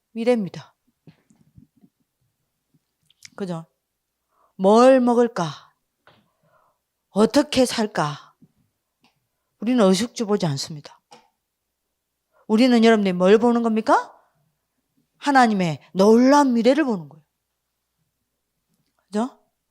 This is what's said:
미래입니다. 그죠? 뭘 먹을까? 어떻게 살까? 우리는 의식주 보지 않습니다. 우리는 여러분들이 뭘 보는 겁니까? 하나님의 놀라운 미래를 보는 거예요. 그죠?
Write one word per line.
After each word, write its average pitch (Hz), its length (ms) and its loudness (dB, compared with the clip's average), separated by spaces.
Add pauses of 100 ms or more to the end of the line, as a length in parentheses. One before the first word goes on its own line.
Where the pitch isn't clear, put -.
(120)
미래입니다. 220 640 -6 (2500)
그죠? 170 320 -14 (880)
뭘 233 440 4
먹을까? 233 720 -4 (1400)
어떻게 254 560 0
살까? 185 680 -8 (1300)
우리는 240 260 -2
의식주 190 400 -2
보지 202 200 -4
않습니다. 147 560 -10 (1500)
우리는 233 360 2
여러분들이 214 300 2
뭘 185 240 2
보는 233 260 0
겁니까? 226 500 -2 (1040)
하나님의 214 600 0 (140)
놀라운 247 600 2
미래를 247 300 0
보는 202 260 -6
거예요. - 140 -20 (1800)
그죠? 214 320 -8 (320)